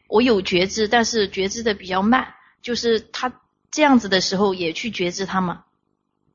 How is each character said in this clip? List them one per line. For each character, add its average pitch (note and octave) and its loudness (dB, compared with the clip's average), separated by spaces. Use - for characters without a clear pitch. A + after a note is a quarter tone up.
我 - 4
有 A#3 4
觉 F#3 0
知， G#3 -4
但 A#3 4
是 G#3+ -2
觉 F#3+ -4
知 A3 -10
的 A3 0
比 F#3+ -10
较 F#3 0
慢， B3+ 2
就 A#3+ -6
是 A3+ 0
他 - -8
这 D4+ 0
样 C#4 6
子 G#3 -4
的 F#3 2
时 F#3 -4
候 G3 2
也 F3 -4
去 - -8
觉 F3+ -4
知 F#3+ -6
他 F#3 -2
嘛。 E3+ -6